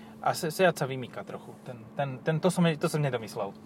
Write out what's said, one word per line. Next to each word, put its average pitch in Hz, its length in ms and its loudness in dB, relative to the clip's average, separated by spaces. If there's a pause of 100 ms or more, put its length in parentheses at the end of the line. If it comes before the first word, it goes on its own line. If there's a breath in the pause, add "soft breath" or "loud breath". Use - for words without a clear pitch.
(180 loud breath)
A - 140 2
Se-, 160 180 -2
Seat 175 240 6
sa - 100 -2
vymýka 127 380 -6
trochu. - 300 -12 (100)
Ten, 123 140 -12 (160)
ten, 143 160 -2 (100)
ten, 160 180 0
to 170 120 4
som, 175 180 4
to 165 200 2
som 160 120 0
nedomyslel. 113 540 -2 (140)